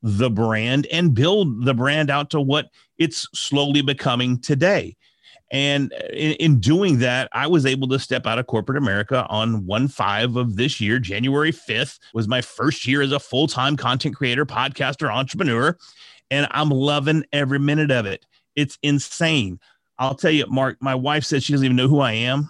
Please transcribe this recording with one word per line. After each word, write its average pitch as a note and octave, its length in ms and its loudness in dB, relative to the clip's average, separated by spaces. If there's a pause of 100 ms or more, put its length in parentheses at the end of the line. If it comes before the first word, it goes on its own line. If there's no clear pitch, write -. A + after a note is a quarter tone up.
the A2+ 280 2
brand A2+ 640 0
and E3 200 4
build C3+ 520 2
the C3+ 80 4
brand C#3+ 360 0
out C#3+ 200 -2
to D#3 100 0
what C#3+ 300 0 (280)
it's - 360 -2
slowly C#3+ 480 0
becoming B2+ 580 0
today. D3+ 560 0 (560)
And C#3 400 0 (220)
in, D#3 200 -2
in D#3 260 4
doing D#3 400 4
that, B2 340 0
I C3 140 -2
was D3+ 180 4
able C3+ 240 0
to C3 100 0
step - 280 -4
out A2+ 100 0
of B2 100 -4
corporate A#2+ 300 -2
America A2 520 0
on G#2+ 360 0
one A2 220 0
five A2 480 -2
of A#2+ 200 -2
this B2+ 240 -2
year. A2 200 0
January C3 520 -2
fifth B2+ 480 -6 (140)
was A2 140 -2
my B2+ 120 0
first - 480 -4
year C#3+ 140 2
as C#3 100 0
a C#3 80 -2
full-time C#3 560 -2
content B2+ 400 -2
creator, C3 300 -2
podcaster, C3+ 640 -4
entrepreneur. C3 640 0 (540)
And C#3 220 0
I'm D3+ 180 0
loving C#3+ 640 2
every C#3+ 260 0
minute D3 300 2
of B2 160 2
it. F#2+ 200 -8 (300)
It's C#3+ 280 -2
insane. C#3+ 760 0 (380)
I'll C3+ 180 -2
tell E3 160 0
you, D3 160 2
Mark, C3 340 -2
my C3 140 0
wife C#3+ 300 -2
says C#3 180 0
she - 80 -2
doesn't C3+ 140 2
even B2+ 120 4
know B2+ 100 4
who C#3+ 120 6
I B2+ 140 2
am B2+ 360 -2